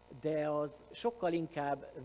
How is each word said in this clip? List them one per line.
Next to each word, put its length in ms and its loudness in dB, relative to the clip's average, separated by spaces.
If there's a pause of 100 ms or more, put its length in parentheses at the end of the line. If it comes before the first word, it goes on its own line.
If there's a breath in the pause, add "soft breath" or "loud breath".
(200)
de 300 2
az 400 0
sokkal 420 0
inkább 540 0 (180)